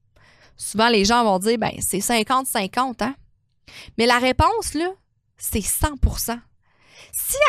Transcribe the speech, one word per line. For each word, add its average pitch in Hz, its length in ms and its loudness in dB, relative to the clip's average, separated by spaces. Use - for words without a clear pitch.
Souvent, 220 320 0
les 202 160 4
gens 233 180 4
vont 196 140 2
dire, « 220 200 0
Ben, 220 220 -2
c'est 240 220 -4
cinquante 254 440 0
cinquante, 240 540 -4
hein ? » 247 140 -4
Mais 220 80 0
la 247 140 4
réponse, 311 560 0
là, 339 160 -2
c'est - 240 -6
cent 302 340 -4
pour - 220 0
cent. 233 220 -6
Si - 280 -6